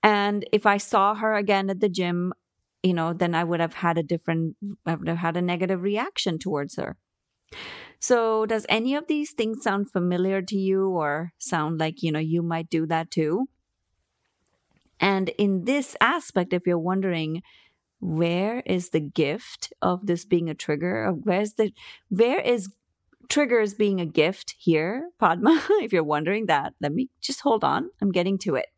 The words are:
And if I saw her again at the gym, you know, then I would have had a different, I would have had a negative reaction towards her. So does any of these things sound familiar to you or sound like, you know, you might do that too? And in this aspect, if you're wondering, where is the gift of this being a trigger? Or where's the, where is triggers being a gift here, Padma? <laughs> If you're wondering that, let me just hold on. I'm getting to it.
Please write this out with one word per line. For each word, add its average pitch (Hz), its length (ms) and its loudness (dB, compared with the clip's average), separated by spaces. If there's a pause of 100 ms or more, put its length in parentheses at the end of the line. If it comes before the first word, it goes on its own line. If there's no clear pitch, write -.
And 208 480 2
if 214 140 2
I 208 120 4
saw 202 380 2
her 220 200 0
again 196 340 0
at 190 100 -4
the 208 100 2
gym, 175 440 -2 (500)
you 185 100 4
know, 165 200 0
then 170 200 0
I 165 100 2
would 170 160 0
have 165 160 0
had 165 220 0
a 165 60 0
different, 165 520 -2 (300)
I 165 100 0
would 165 120 -6
have 170 100 -2
had 170 200 -2
a 175 40 0
negative 180 400 -2
reaction 202 560 -2
towards 151 380 -4
her. - 220 -6 (1000)
So 226 480 2
does 214 200 -2
any 240 280 0
of 294 120 -6
these 302 240 -2
things 220 300 -4
sound 202 300 -2
familiar 180 500 0
to 196 160 -4
you 190 320 2
or 160 480 -2
sound 160 420 -2
like, 160 220 -2
you 165 100 0
know, 151 80 -2
you 160 220 0
might 165 280 -4
do 160 180 0
that 165 240 -2
too? 170 360 0 (1500)
And 190 300 2
in 196 360 0
this 269 360 -2
aspect, 233 520 0
if 180 120 -2
you're 175 140 2
wondering, 175 640 -2 (560)
where 175 680 -2
is 180 240 -2
the 165 100 0
gift 151 720 -4 (100)
of 185 260 0
this 175 180 -2
being 170 240 0
a 151 60 -6
trigger? 175 500 -2
Or 196 60 0
where's 185 420 -2
the, 214 200 0 (360)
where 226 300 4
is 214 300 0 (600)
triggers 233 440 2
being 202 280 2
a 170 40 -2
gift 160 520 0
here, 185 520 0 (100)
Padma? 208 460 4
<laughs> - 40 -10 (120)
If 240 120 -4
you're 165 100 4
wondering 156 440 0
that, 151 340 2
let 147 120 -2
me 262 160 -2 (120)
just - 200 -6
hold 226 220 2
on. 320 280 0 (100)
I'm 196 100 2
getting 185 280 0
to 165 160 -2
it. - 120 -2 (100)